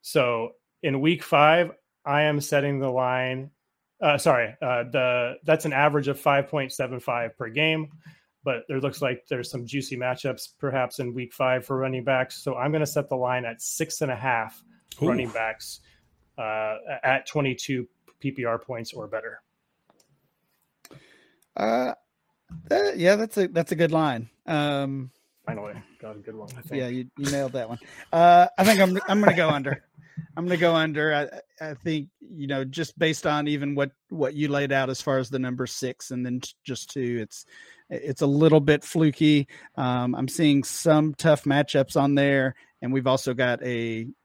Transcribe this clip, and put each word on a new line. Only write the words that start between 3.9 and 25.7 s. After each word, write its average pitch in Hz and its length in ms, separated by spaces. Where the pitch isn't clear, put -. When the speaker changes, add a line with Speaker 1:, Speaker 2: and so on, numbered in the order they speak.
Speaker 1:
Uh, 147 180
sorry, 120 440
uh, 123 220
the, 123 600
that's 160 220
an 151 80
average 143 340
of 139 120
five 139 280
point 135 240
seven 127 280
five 120 380
per 117 120
game. 156 400
But 123 240
there 135 120
looks 135 240
like 127 260
there's 123 220
some 120 160
juicy 131 280
matchups 127 640
perhaps 131 400
in 123 160
week 123 180
five 127 320
for 135 140
running 131 260
backs. 131 400
So 131 120
I'm 131 160
gonna 151 160
set 143 200
the 139 80
line 127 300
at 117 160
six - 400
and 143 80
a 123 60
half 117 480
Speaker 2:
Ooh. 147 80
Speaker 1:
running 127 220
backs, 110 520
uh, 110 380
at 131 240
twenty-two 131 600
P 139 120
P 127 140
R 117 120
points 117 360
or 113 120
better. 107 380
Speaker 3:
Uh, 117 380
that, 392 280
yeah, 180 180
that's 220 220
a, 190 100
that's 165 260
a - 20
good 160 160
line. 139 360
Um, 139 640
Speaker 1:
Finally, 104 300